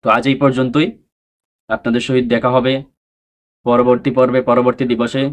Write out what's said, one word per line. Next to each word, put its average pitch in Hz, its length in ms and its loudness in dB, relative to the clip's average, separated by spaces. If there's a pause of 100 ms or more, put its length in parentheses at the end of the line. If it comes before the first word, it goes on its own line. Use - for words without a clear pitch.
তো - 60 -2
আজ 117 180 2
এই 135 120 0
পর্যন্তই। 135 480 0 (800)
আপনাদের 117 320 -2
সহিত 127 260 0
দেখা 120 240 0
হবে 131 200 2 (920)
পরবর্তী 123 440 2
পর্বে, 127 320 0
পরবর্তী 123 420 0
দিবসে 120 380 -2 (100)